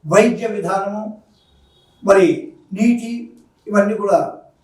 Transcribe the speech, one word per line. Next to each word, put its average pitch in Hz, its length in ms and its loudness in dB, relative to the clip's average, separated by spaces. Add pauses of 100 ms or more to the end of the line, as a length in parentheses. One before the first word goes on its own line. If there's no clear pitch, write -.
(120)
వైద్య 226 340 2 (100)
విధానము, 196 460 -4 (1000)
మరి 190 240 6 (500)
నీతి, 233 360 0 (540)
ఇవన్నీ 208 360 0
కూడా 190 180 2 (440)